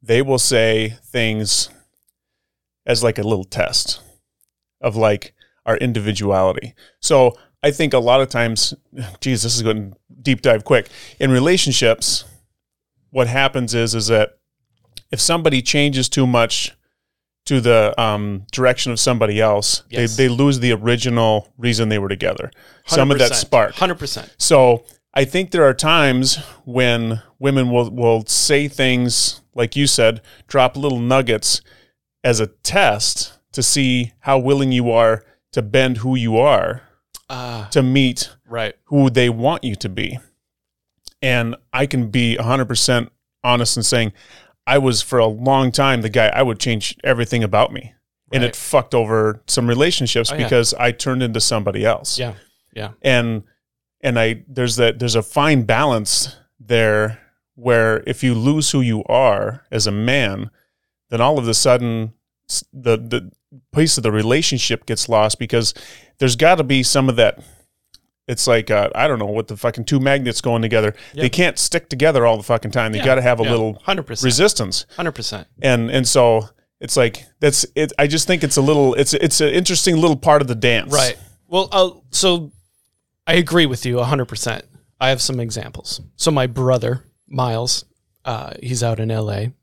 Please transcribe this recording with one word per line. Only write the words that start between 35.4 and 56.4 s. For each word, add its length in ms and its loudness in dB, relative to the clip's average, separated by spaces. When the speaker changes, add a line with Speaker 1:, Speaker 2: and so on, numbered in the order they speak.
Speaker 1:
to 100 -2
bend 360 0
who 160 -2
you 220 0
are 460 2
Speaker 2:
Ah. 420 -10
Speaker 1:
to 100 2
meet 480 0
Speaker 2:
Right. 280 -6
Speaker 1:
who 260 2
they 200 2
want 340 -4
you 120 -4
to 120 -8
be. 300 -8
And 340 0
I 140 -2
can 240 -2
be 260 0
a 60 -6
hundred 240 -2
percent 440 0
honest 340 0
in 60 -4
saying 300 0
I 120 4
was, 240 0
for 160 -2
a 80 4
long 460 0
time, 300 0
the 60 -4
guy, 200 2
I 140 0
would 180 -2
change 440 -4
everything 380 -2
about 300 0
me. 220 -16
And 100 0
it 60 0
Speaker 2:
Right. 80 -8
Speaker 1:
fucked 380 -2
over 520 0
some 220 -2
relationships 640 0
Speaker 2:
Oh, 40 -8
yeah. 80 -2
Speaker 1:
because 300 2
I 180 0
turned 300 -4
into 180 -4
somebody 440 -2
else. 340 -2
Speaker 2:
Yeah, 160 -8
yeah. 160 -12
Speaker 1:
And, 420 0
and 180 -2
I, 300 0
there's 280 -4
that, 220 2
there's 160 -2
a 80 2
fine 400 2
balance 760 -2